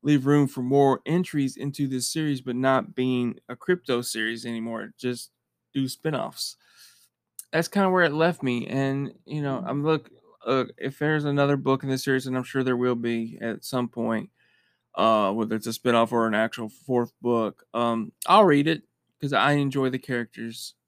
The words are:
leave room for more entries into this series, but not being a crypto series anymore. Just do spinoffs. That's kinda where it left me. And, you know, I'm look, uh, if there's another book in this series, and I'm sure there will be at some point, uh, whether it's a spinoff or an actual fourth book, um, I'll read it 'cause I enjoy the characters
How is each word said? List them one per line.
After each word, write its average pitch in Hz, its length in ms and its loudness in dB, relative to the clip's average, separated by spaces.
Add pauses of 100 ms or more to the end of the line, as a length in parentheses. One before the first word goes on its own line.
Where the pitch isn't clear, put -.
leave 143 240 4
room 147 200 6
for 135 160 -6
more 135 420 4
entries 151 520 -2
into 143 300 -4
this 127 240 -4
series, 151 300 -2
but 127 140 -6
not 131 400 0
being 127 440 0 (100)
a 123 60 -10
crypto 139 460 -2
series 113 440 -6
anymore. 113 520 -8
Just 123 340 -6 (420)
do 135 120 -2
spinoffs. - 720 -6 (960)
That's 165 160 0
kinda 196 220 2
where 185 140 4
it 151 100 2
left 160 300 0
me. 123 240 -2
And, 135 460 -2 (120)
you 151 160 -6
know, - 240 -4
I'm 143 180 -4
look, 156 260 -2 (360)
uh, 131 200 2 (120)
if 135 220 -8
there's 151 260 0
another 143 320 2
book 135 260 0
in 135 60 -4
this 131 160 -2
series, 135 220 0
and 131 100 -2
I'm 127 60 -4
sure 135 200 -4
there 127 140 0
will 123 180 0
be 117 460 -4
at 113 240 -6
some 123 240 -4
point, 113 400 -4 (680)
uh, 104 380 2
whether 113 220 -2
it's 107 120 -6
a 117 40 -4
spinoff 117 420 2
or 113 140 2
an 107 80 0
actual 110 340 -2
fourth 120 520 -2
book, 117 520 -2
um, 117 400 -2 (140)
I'll 202 180 8
read 147 220 6
it 165 160 -2 (380)
'cause 139 120 -4
I 127 200 4
enjoy 139 380 0
the 131 80 -4
characters 117 760 -8 (120)